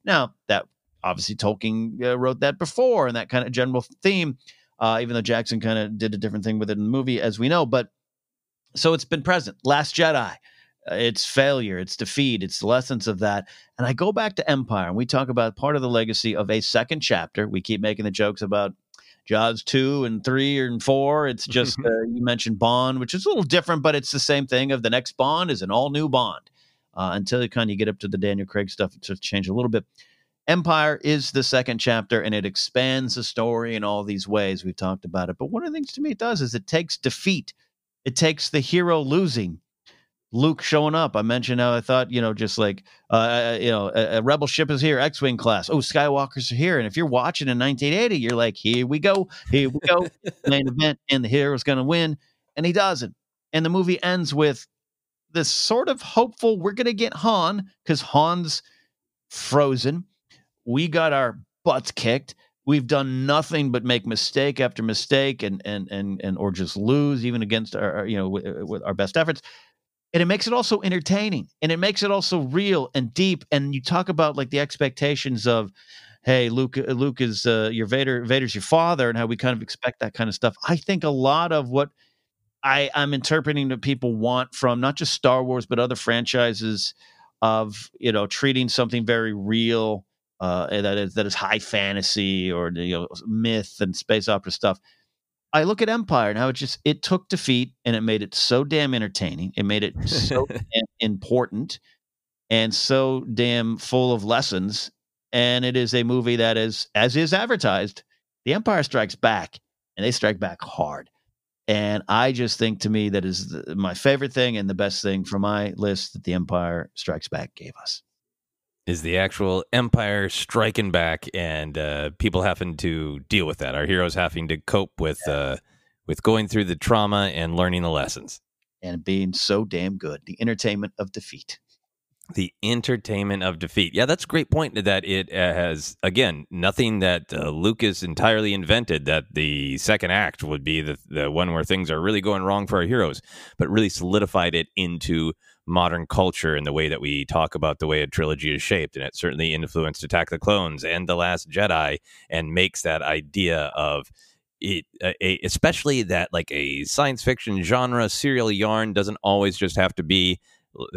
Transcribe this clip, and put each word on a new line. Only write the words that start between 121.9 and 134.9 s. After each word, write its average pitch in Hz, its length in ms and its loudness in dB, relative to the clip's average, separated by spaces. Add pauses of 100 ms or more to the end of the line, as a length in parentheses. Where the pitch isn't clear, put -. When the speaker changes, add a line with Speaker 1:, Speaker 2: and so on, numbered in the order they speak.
Speaker 2:
people 92 220 0
having 90 380 -2
to 78 500 -4
deal 95 180 2
with 76 120 -4
that. 65 160 -6
Our 73 100 -2
heroes 87 300 0
having 82 340 -2
to 80 80 -2
cope - 420 -2
with, 78 280 -2
Speaker 1:
Yeah. 73 80 0
Speaker 2:
uh, 69 220 -2 (500)
with - 160 -4
going 110 260 2
through 107 160 0
the 87 120 -2
trauma 104 580 2
and 82 200 -2
learning 90 280 2
the 85 80 0
lessons. - 500 -4 (400)
Speaker 1:
And 87 240 -10
being 95 300 0
so 104 320 0
damn 92 320 -4
good. 73 260 -10
The - 160 -16
entertainment 104 580 -4
of 95 140 -8
defeat. - 460 -16 (760)
Speaker 2:
The 90 180 -2 (100)
entertainment 104 800 -2
of 92 160 -2
defeat. 85 360 -2
Yeah, 110 100 4
that's 156 200 0
a - 20 -8
great - 240 -2
point 120 340 0
that 95 220 2